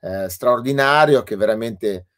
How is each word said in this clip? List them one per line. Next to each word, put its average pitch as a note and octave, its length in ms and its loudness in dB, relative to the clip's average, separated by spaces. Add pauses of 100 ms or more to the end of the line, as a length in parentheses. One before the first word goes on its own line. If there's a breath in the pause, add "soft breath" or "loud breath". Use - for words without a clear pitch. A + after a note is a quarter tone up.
eh, F#2+ 280 -6
straordinario, C3+ 920 2
che G#2+ 140 -8
veramente G#2+ 680 -4 (100)